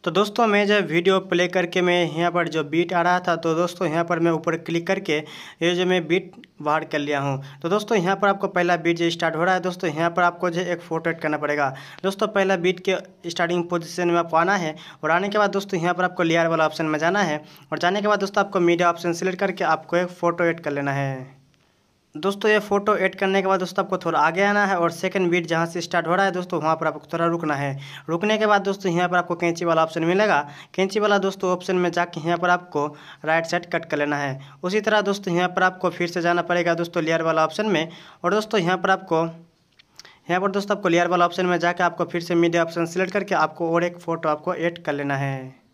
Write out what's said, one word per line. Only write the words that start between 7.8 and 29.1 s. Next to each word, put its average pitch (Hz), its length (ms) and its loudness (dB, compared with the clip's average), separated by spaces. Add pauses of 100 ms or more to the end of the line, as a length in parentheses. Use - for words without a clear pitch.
यहाँ 185 180 2
पर 196 120 0
आपको 196 220 0
पहला 175 280 2
बीट 165 200 0
जो 170 120 2
स्टार्ट 165 260 -2
हो 160 80 0
रहा 185 100 4
है 185 80 0
दोस्तों, 180 280 -4
यहाँ 160 200 0
पर 175 140 0
आपको 175 260 0
जो 170 140 -2
एक 175 180 -4
फ़ोटो 165 280 -4
ऐड 165 100 -4
करना 151 180 -2
पड़ेगा। 147 320 0 (340)
दोस्तों, 196 260 -2
पहला 196 280 2
बीट 180 220 0
के 185 160 0 (340)
स्टार्टिंग 170 360 0
पोजीशन 175 420 -4
में 170 120 2
आपको 165 180 0
आना 180 180 4
है 160 200 -2 (280)
और 156 80 0
आने 185 180 2
के 208 80 -2
बाद 202 140 4
दोस्तों, 196 280 -2
यहाँ 175 140 0
पर 180 100 0
आपको 180 200 -2
लेयर 165 240 2
वाला 160 180 4
ऑप्शन 156 200 -2
में 156 140 0
जाना 180 220 2
है 151 200 0 (300)
और 156 80 -4
जाने 180 220 2
के 208 60 0
बाद 208 120 2
दोस्तों, 196 240 0
आपको 202 180 -2
मीडिया 175 280 4
ऑप्शन 170 240 -2
सिलेक्ट 185 260 -4
करके 190 260 -2
आपको 160 320 0
एक 180 120 0
फ़ोटो 170 340 -2
ऐड 170 160 0
कर 156 120 -6
लेना 143 200 -2
है। 135 500 -6 (720)
दोस्तों, 196 360 -2
ये 214 80 6
फ़ोटो 202 360 0
ऐड 190 200 0
करने 190 260 0
के 185 60 -2
बाद 190 120 2
दोस्तों, 185 240 -2
आपको 180 140 -4
थोड़ा 165 220 0
आगे 170 240 2
आना 208 220 2
है 196 120 2
और 170 140 2
सेकंड 185 380 -2
बीट 170 180 2
जहाँ 165 180 0
से 170 160 -6
स्टार्ट 170 260 -2
हो 170 80 2
रहा 196 100 4
है 196 60 2
दोस्तों, 180 300 -4
वहाँ 160 140 2
पर 160 120 -4
आपको 151 260 -6
थोड़ा 170 120 0
रुकना 170 300 0
है। 139 240 -4 (300)
रुकने 208 280 0
के 214 80 2
बाद 208 160 4
दोस्तों, 196 300 -2
यहाँ 175 180 2
पर 180 80 2